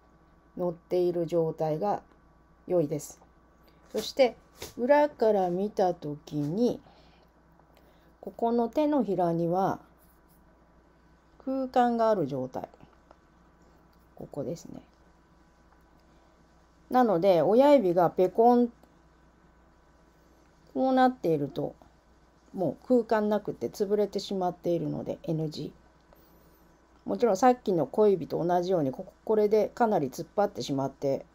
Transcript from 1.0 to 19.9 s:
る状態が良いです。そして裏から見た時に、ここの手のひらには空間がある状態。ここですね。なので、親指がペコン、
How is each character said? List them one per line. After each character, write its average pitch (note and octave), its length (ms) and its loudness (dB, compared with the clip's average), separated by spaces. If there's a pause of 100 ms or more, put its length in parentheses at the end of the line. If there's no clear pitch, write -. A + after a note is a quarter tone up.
る E3+ 140 -2
状 D#3+ 280 -2
態 D#3 260 -4
が G3+ 220 -4 (680)
良 F3+ 140 2
い D3 60 -2
で D3+ 120 -6
す。 - 220 -18 (720)
そ G#3+ 100 -6
し - 120 -10
て B3 220 2 (420)
裏 D4 320 2
か A3 220 0
ら F#3 180 0
見 F#3+ 200 -4
た F3+ 240 0
時 D3+ 420 -12
に、 E3 440 -2 (1400)
こ - 100 -14
こ A#3 200 -4
の A#3 180 -2
手 D4+ 180 -2
の D4 160 0
ひ F#3+ 120 -4
ら E3+ 180 0
に E3+ 140 -2
は F3 320 -2 (1700)
空 C4 220 -4
間 A#3+ 300 2
が A3+ 120 2
あ G#3+ 60 2
る E3 100 0
状 C3 220 -6
態。 F2+ 220 -12 (1500)
こ - 160 -16
こ C#3+ 120 -10
で E3+ 120 -8
す - 100 -16
ね。 - 160 -18 (2000)
な B3 140 4
の G3 160 2
で、 F3 220 4
親 B3 320 6
指 G3 200 4
が E3+ 160 4
ペ F#3 200 2
コ A#3 260 4
ン、 A#3+ 140 2 (2000)